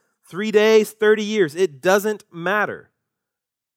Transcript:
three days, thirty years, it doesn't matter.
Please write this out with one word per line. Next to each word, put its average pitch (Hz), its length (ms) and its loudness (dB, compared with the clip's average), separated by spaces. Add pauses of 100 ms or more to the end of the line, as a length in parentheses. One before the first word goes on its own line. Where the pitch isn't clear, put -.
(240)
three 214 280 -8
days, 214 400 4
thirty 214 320 0
years, 202 320 -2
it 160 260 -4
doesn't 202 500 0
matter. 175 600 -6 (840)